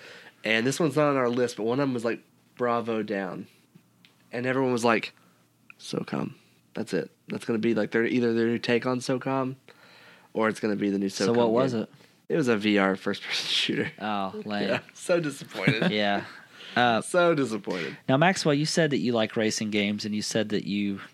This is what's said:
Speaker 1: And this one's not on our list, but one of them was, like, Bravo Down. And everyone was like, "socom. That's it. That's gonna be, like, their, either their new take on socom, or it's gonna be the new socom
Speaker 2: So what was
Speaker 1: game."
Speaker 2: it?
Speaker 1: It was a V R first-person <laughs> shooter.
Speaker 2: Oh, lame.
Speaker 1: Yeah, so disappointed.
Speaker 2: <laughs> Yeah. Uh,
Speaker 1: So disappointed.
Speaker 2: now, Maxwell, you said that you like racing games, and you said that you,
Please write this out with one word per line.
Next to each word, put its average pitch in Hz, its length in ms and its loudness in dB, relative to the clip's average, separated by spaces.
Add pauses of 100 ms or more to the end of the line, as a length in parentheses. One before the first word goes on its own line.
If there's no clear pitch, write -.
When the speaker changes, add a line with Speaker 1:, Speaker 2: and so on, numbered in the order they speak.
(440)
Speaker 1:
And 113 220 2
this 135 140 0
one's 143 160 2
not 151 140 4
on 139 80 2
our 127 100 2
list, 120 300 0
but 104 60 -4
one 120 140 0
of 143 80 2
them 131 60 -2
was, 117 140 -2
like, 113 140 -2 (360)
Bravo 117 460 0
Down. 98 460 -6 (840)
And 120 140 -4
everyone 131 260 2
was 117 120 2
like, 113 280 2 (680)
"socom. - 560 -6 (400)
That's 104 200 -6
it. 76 160 -2 (180)
That's - 160 -8
gonna 117 140 -2
be, 117 160 2
like, 107 160 0
their, 113 160 2
either 120 260 2
their 113 140 2
new 117 120 0
take 120 280 0
on 127 140 0
socom, 131 560 -2 (760)
or 110 160 2
it's 104 100 -2
gonna 107 180 -2
be 101 120 0
the 98 100 2
new 98 100 0
socom 98 180 -2
Speaker 2:
So 117 80 4
what 117 180 4
was 131 220 2
Speaker 1:
game." - 80 -2
Speaker 2:
it? - 60 -10 (420)
Speaker 1:
It 190 60 0
was 147 120 2
a 117 80 4
V 104 220 4
R 98 180 4
first-person - 500 -4
<laughs> - 20 -6
shooter. - 520 -2
Speaker 2:
Oh, 101 320 -4 (140)
lame. 104 240 -2
Speaker 1:
Yeah, 117 80 0 (160)
so 175 260 0
disappointed. 120 680 -2
Speaker 2:
<laughs> - 20 -
Yeah. 101 320 0 (520)
Uh, 120 240 4
Speaker 1:
So 175 340 2
disappointed. 95 640 -4 (120)
Speaker 2:
now, 131 80 6
Maxwell, 160 380 4
you 143 100 0
said 156 260 2
that - 80 0
you 101 140 0
like 110 240 0
racing 110 340 0
games, 104 340 0
and 104 100 -4
you 104 80 -2
said 107 280 -2
that 104 180 -2
you, 101 320 -2 (140)